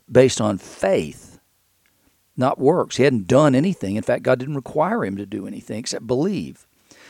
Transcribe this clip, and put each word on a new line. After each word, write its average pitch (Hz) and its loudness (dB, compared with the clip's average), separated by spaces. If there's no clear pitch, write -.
based 123 6
on 104 0
faith, - -4
not 127 0
works. 143 2
He 120 4
hadn't 117 2
done 135 4
anything. 131 -2
In 107 -4
fact, 123 -2
God 127 2
didn't 143 -8
require 160 -4
him 98 -6
to 101 -10
do 101 -10
anything 107 -12
except - -10
believe. 127 -4